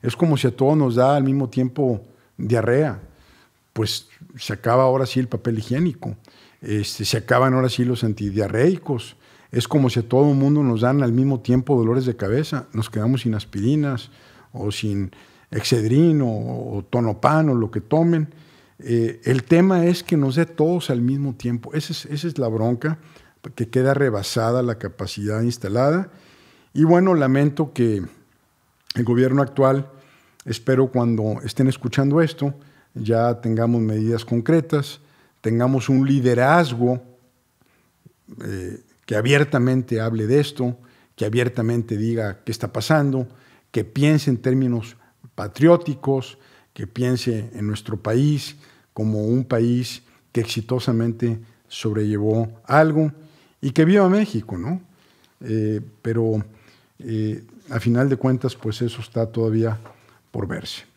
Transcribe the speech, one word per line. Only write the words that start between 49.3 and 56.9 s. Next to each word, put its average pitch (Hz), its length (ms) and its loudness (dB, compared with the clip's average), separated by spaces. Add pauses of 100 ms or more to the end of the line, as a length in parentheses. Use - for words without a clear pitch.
país 120 580 -2 (300)
que 120 80 -2
exitosamente 113 1000 -2 (280)
sobrellevó 107 960 -2
algo 156 480 2 (480)
y 139 100 -2
que 160 140 4
viva 190 240 6
México, 185 500 -2
¿no? 147 220 -6 (600)
Eh, 110 400 -2 (220)
pero, 113 420 0 (540)